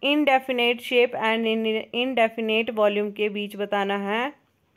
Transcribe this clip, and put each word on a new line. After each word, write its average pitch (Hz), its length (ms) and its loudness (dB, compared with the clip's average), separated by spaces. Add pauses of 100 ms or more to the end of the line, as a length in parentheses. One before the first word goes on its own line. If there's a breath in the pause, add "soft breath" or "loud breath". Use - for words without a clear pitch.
indefinite 262 760 2
shape 240 340 2
and 226 320 0
in-, 220 360 0 (120)
indefinite 226 800 0
volume 208 420 2
के 208 120 0
बीच 208 280 -8
बताना 202 420 -2
है। 220 340 -4 (440)